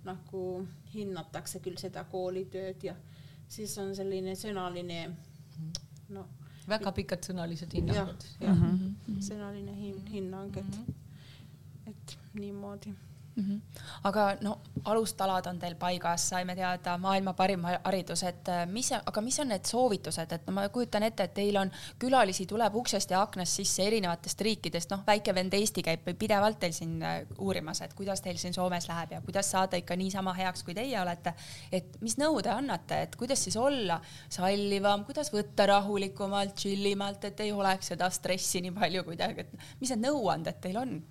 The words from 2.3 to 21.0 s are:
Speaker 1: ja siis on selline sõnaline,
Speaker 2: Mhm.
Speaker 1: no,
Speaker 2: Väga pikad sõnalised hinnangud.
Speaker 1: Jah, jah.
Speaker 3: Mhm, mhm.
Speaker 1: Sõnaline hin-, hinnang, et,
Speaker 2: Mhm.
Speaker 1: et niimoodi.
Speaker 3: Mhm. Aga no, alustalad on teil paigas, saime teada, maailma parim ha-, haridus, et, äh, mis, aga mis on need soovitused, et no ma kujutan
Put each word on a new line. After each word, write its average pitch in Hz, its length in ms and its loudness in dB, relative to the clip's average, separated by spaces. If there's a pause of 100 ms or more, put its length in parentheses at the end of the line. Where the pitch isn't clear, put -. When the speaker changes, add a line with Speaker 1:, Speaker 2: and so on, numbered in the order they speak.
Speaker 1:
ja 180 120 -6 (540)
siis 208 300 -8
on 196 160 -2
selline 190 420 -2
sõnaline, 180 720 -4 (500)
Speaker 2:
Mhm. 160 140 -8 (380)
Speaker 1:
no, 196 160 -12 (420)
Speaker 2:
Väga 202 240 2
pikad 185 320 -2
sõnalised 170 500 -4
hinnangud. 190 480 2 (160)
Speaker 1:
Jah, - 100 -2
jah. 185 60 10
Speaker 3:
Mhm, 185 400 6 (140)
mhm. 202 120 -2
Speaker 1:
Sõnaline 202 540 -6
hin-, 196 320 -8
hinnang, 196 500 -6
et, 190 80 -4
Speaker 2:
Mhm. 202 300 -6 (920)
Speaker 1:
et - 300 -14 (180)
niimoodi. 202 600 -10 (420)
Speaker 3:
Mhm. 202 240 0 (440)
Aga 202 380 4
no, 208 160 -2 (260)
alustalad 190 640 2
on 180 120 -4
teil 170 180 -4
paigas, 175 520 0
saime 180 280 0
teada, 180 420 0
maailma 190 340 4
parim 190 320 4
ha-, 175 200 2
haridus, 180 400 0
et, 175 240 -4
äh, 175 180 0
mis, 226 260 -2
aga 208 300 0
mis 254 160 0
on 294 100 0
need 196 160 0
soovitused, 190 680 2
et 170 140 -4
no 185 60 -2
ma 196 160 2
kujutan 226 340 0